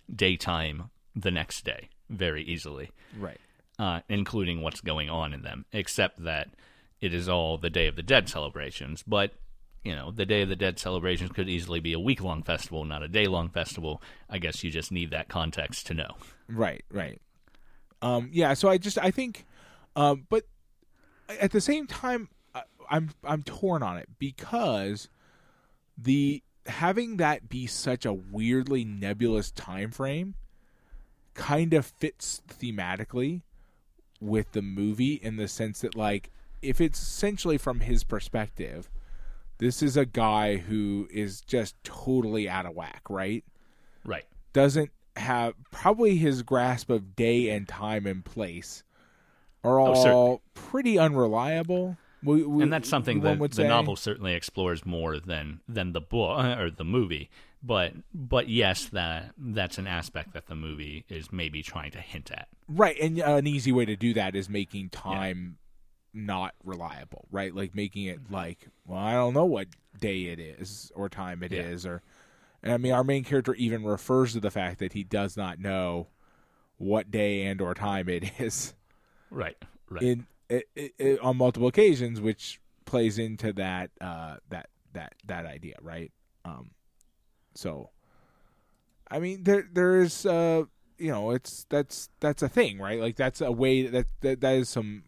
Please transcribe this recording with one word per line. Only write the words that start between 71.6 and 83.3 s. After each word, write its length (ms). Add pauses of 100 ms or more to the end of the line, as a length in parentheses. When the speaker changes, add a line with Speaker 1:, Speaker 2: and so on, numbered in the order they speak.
Speaker 2:
is, 240
or, 180 (600)
and 80
I 60
mean, 160
our 100
main 200
character 320
even 280
refers 500
to 60
the 120
fact 280
that 140
he 100
does 340
not 220
know 480 (720)
what 340
day 320
and 180
or 120
time 360
it 240
<laughs> 60
is. 340 (580)
Speaker 1:
Right, 260 (320)
right. 140
Speaker 2:
In, 240 (200)
it, 280
it, 220
it, 220
on 180
multiple 300
occasions, 540
which 400 (240)
plays 340
into 340